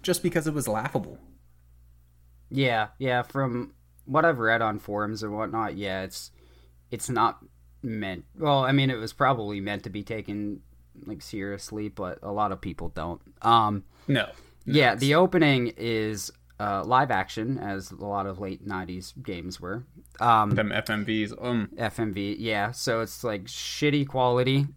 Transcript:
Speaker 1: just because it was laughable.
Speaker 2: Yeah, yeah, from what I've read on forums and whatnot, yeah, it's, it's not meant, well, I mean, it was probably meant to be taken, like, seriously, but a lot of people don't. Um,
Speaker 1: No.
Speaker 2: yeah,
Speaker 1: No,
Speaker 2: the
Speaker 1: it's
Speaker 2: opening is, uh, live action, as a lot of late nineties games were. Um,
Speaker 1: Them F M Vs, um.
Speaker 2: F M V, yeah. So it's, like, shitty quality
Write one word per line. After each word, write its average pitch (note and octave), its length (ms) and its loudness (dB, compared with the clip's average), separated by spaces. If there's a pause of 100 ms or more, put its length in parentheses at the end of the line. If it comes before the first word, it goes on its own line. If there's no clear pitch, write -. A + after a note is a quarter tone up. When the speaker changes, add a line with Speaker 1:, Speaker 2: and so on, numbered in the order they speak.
Speaker 1:
just F3 180 2
because E3 280 2
it D#3 40 0
was D3 140 -2
laughable. A2 500 -2 (1300)
Speaker 2:
Yeah, A#2+ 380 2 (100)
yeah, B2 240 2
from C3 500 -2 (320)
what D#3 200 2
I've D3 160 4
read A2+ 220 4
on G#2+ 180 0
forums G#2 420 -4
and G#2 100 -6
whatnot, G#2+ 440 -4
yeah, F#2+ 260 -4
it's, - 300 -12 (580)
it's - 180 -8
not A#2 300 2 (440)
meant, G2+ 420 -4 (120)
well, C#3+ 280 4
I C3+ 80 2
mean, C#3 180 4
it B2 80 -2
was A2 140 -6
probably A2 480 0
meant G2 240 -4
to G#2 60 -8
be G#2 120 -8
taken, G#2 580 -6 (460)
like, B2 160 -10
seriously, G2+ 680 -8
but F#2 340 -8
a G2+ 100 -6
lot G#2 180 2
of - 100 -6
people E2 280 -8
don't. E2 320 -8 (220)
Um, G#2+ 420 4 (240)
Speaker 1:
No. G#2 200 2 (380)
Speaker 2:
yeah, C#3 280 6
Speaker 1:
No, - 20 -2
Speaker 2:
the C3+ 160 2
Speaker 1:
it's D#3 40 6
Speaker 2:
opening D3 600 4
is, A2 560 -2 (260)
uh, G2+ 260 -2
live B2+ 260 4
action, A2+ 480 0
as G2 320 -6
a F#2+ 140 -12
lot G2+ 220 -2
of F#2+ 140 -8
late F#2+ 260 -8
nineties F#2 560 -6
games F2+ 380 -8
were. G2+ 240 -8 (340)
Um, A2 320 6
Speaker 1:
Them G#2 220 2
F G#2+ 180 -2
M G#2 160 -2
Vs, A2 340 0
um. A#2 380 0
Speaker 2:
F A2 200 -4
M A2 140 -2
V, G2+ 260 -4
yeah. G#2+ 340 0
So A2+ 280 -2
it's, - 240 -6
like, G#2 200 -2
shitty D3 640 0
quality C3 580 4 (100)